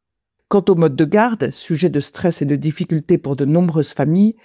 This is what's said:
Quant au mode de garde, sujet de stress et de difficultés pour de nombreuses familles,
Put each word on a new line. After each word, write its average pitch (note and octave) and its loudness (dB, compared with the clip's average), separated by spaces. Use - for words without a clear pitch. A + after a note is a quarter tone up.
Quant G3 2
au G3 6
mode D#3+ 2
de D#3+ 2
garde, G#3 0
sujet E3 -2
de C#3+ -2
stress - -4
et D3 -2
de C#3+ 0
difficultés D#3 -2
pour C#3 -4
de C#3 -2
nombreuses D#3 0
familles, F3+ 2